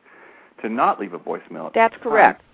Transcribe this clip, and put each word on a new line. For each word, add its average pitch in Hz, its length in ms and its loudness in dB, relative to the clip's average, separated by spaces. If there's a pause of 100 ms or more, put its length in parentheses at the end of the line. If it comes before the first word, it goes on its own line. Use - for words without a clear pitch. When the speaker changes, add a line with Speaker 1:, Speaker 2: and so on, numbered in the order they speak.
(600)
Speaker 1:
to 113 80 -8
not 143 300 -2
leave 95 140 -10
a 82 60 -12
voicemail - 480 -10
at - 60 -14
Speaker 2:
That's 226 220 2
Speaker 1:
the - 60 -20
time, 233 100 -6
Speaker 2:
correct. 196 300 4 (120)